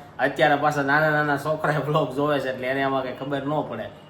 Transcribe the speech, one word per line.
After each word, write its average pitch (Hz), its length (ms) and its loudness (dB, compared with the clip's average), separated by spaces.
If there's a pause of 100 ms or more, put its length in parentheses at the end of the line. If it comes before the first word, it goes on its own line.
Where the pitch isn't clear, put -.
(200)
અત્યારે 143 360 4
પાછા 147 280 0
નાના 147 260 4
નાના 151 280 2
છોકરા 151 360 -2 (120)
બ્લોગ 147 300 0
જોવે 143 240 2
છે, 131 100 -4
એટલે 123 180 -6
એને 135 160 0
આમાં 135 200 0
કઈ 127 100 -6
ખબર 135 320 -6
ન 147 160 -2
પડે, 113 220 -8 (260)